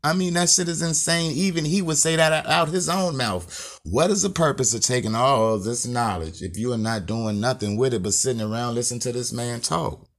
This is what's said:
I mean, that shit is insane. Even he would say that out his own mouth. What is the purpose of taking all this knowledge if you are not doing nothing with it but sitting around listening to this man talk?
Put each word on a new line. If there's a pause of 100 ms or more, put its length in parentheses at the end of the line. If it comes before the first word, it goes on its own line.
I
mean,
that
shit
is
insane.
Even
he
would
say
that
out
his
own
mouth.
What
is
the
purpose
of
taking
all
this
knowledge
if
you
are
not
doing
nothing
with
it
but
sitting
around
listening
to
this
man
talk?